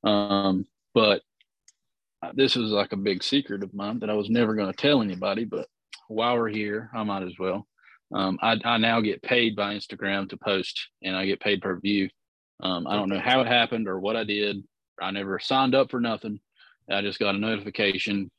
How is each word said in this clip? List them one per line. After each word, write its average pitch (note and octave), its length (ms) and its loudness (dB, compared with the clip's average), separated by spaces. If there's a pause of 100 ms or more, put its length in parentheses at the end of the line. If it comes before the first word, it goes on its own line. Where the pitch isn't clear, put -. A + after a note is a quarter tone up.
Um, G2 600 2 (280)
but G#2+ 280 6 (1120)
this C3+ 220 4
is, A2+ 160 0
like, G2+ 220 2
a G#2 40 -2
big G2 260 0
secret G#2 400 0
of F#2 100 -12
mine G#2 260 -6
that A2 100 -4
I G#2+ 40 0
was G#2 160 0
never A2 260 4
gonna G2 180 -2
tell C#3+ 280 4
anybody, G2 440 -2
but F2 220 -6 (400)
while A#2 300 0
we're A#2 120 0
here, G#2+ 440 -4
I A2+ 100 -4
might G2 200 -2
as F2+ 160 -10
well. F#2+ 280 -4 (460)
Um, F#2+ 280 0
I, A2+ 220 2
I A#2 140 2
now A#2 240 2
get G#2 200 -2
paid A#2 340 2
by G2+ 200 -2
Instagram G2 540 -4
to F#2+ 80 -10
post, - 520 -2 (120)
and F#2 140 -4
I F#2+ 100 -2
get G2 140 0
paid G2+ 220 0
per F#2 180 -2
view. G2 300 2 (520)
Um, F2+ 260 -4
I F2 80 -2
don't G2+ 140 0
know G2 100 -2
how B2+ 220 2
it A#2+ 60 0
happened A#2 400 2
or F#2+ 120 -4
what G#2 160 -2
I A2+ 80 -2
did. G#2 400 -2 (380)
I F#2+ 100 -4
never G2 280 -4
signed C3 340 2
up C3+ 160 4
for B2+ 100 -4
nothing. A2 400 -4 (500)
I G2 120 0
just G2+ 180 -4
got G2+ 160 2
a G2+ 40 0
notification G2+ 1000 0